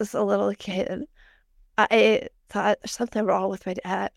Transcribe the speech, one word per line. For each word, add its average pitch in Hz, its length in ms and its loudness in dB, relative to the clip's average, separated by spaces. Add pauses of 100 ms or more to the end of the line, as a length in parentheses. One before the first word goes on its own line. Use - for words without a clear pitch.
was 208 140 -6
a 214 100 0
little 202 320 2
kid, 190 480 -6 (760)
I 220 500 4 (200)
thought, 202 340 0
"There's - 100 -12
something 233 320 -4
wrong 190 260 2
with 190 140 -8
my 185 100 -6
dad. 190 420 -4